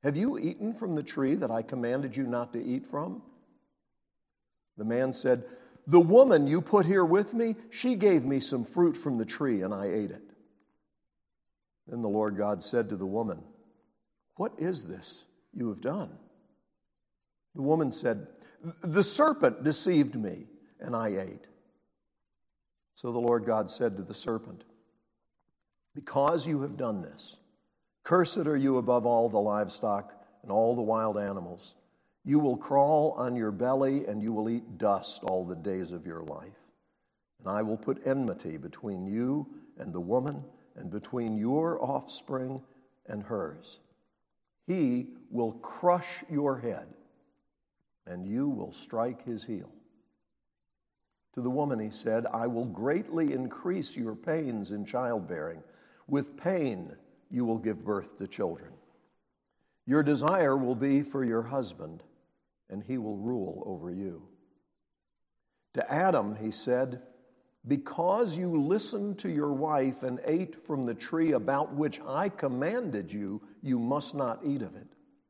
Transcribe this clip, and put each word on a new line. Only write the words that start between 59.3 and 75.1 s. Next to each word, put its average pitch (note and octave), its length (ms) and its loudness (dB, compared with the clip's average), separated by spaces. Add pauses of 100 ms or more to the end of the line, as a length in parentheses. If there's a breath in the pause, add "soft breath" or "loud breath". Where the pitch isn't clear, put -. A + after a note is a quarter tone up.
Your C#3+ 160 4
desire D3 560 4
will C3 160 0
be C#3 300 2
for C#3 200 -4
your A2+ 200 2
husband, G2 600 -6 (640)
and G2 160 -10
he C3 140 -6
will G#2+ 200 -6
rule G2 500 -4
over F2 240 -8
you." F#2 360 -8 (1500)
To - 180 -4
Adam C#3+ 460 2
he A2 120 -4
said, B2 540 -2 (640)
"Because E3+ 680 0
you F3+ 140 -2 (100)
listened G3+ 600 0
to F#3+ 100 -4
your D3 240 0
wife C3+ 480 0
and B2+ 220 -4
ate E3+ 320 0
from C#3 280 -4
the A#2 120 -2
tree E3 360 0
about C#3 440 2
which D3 260 0
I E3+ 280 -2
commanded C#3 840 -2
you, G#2 300 -6 (180 loud breath)
you B2+ 160 0
must C3+ 380 -2
not B2+ 280 -2
eat C#3 200 -2
of - 120 -10
it. - 200 -20 (340)